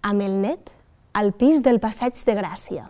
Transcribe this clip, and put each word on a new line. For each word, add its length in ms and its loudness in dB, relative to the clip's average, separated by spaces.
amb 160 0
el 180 -2
net 300 -4
al 160 2
pis 320 4
del 160 4
Passeig 440 -6
de 120 2
Gràcia. 400 -8